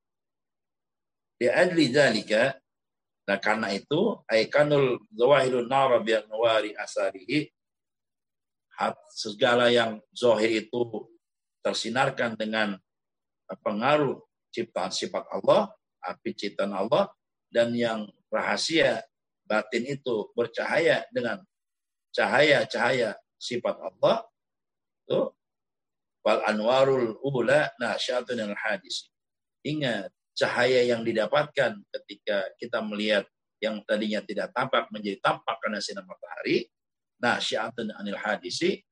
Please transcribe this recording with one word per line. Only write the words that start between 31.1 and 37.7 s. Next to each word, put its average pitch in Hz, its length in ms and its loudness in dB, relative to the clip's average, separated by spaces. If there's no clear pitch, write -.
ketika 101 640 -6
kita 113 240 -6
melihat 104 480 0
yang 107 240 -4
tadinya 107 400 -2
tidak 98 320 -6
tampak 123 320 0
menjadi 104 320 -6
tampak - 400 -2
karena 107 160 -4
sinar 98 300 -8
matahari, - 580 -4
nasyatun 113 720 -4